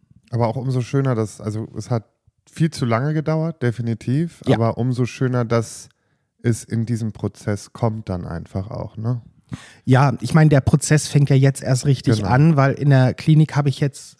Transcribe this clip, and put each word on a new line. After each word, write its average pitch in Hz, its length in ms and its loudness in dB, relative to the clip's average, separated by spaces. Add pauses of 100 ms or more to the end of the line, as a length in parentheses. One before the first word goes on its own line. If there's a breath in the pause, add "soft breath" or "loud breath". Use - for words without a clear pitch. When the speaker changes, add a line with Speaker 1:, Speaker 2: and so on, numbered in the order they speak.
(300)
Speaker 1:
Aber 117 180 0
auch - 80 -4
umso 127 240 -2
schöner, 135 340 -2
dass, 110 280 -4
also 107 340 -6
es - 140 -12
hat 117 140 -2 (460)
viel 160 200 -2
zu 139 160 -6
lange 120 260 0
gedauert, 160 500 -4
definitiv, 120 840 -4
Speaker 2:
Ja. 123 100 4
Speaker 1:
aber 113 220 0
umso 123 260 -2
schöner, 123 400 -2
dass 113 460 -4 (520)
es 117 220 0
in 113 220 -4
diesem 113 260 -4
Prozess - 640 -8
kommt 110 340 -4
dann 90 180 -6
einfach 87 440 -8
auch, - 260 -12
ne? 117 240 -4 (640 loud breath)
Speaker 2:
Ja, 131 380 4
ich 135 100 -6
meine, 156 160 6
der 143 140 4
Prozess - 460 0
fängt 143 200 2
ja 139 80 4
jetzt 135 260 2
erst 123 220 -2
richtig 131 320 2
Speaker 1:
Genau. 104 120 -2
Speaker 2:
an, 147 280 4
weil 135 160 2
in - 180 0
der 127 220 6
Klinik 156 420 2
habe 143 140 0
ich 131 100 -4
jetzt, - 400 -6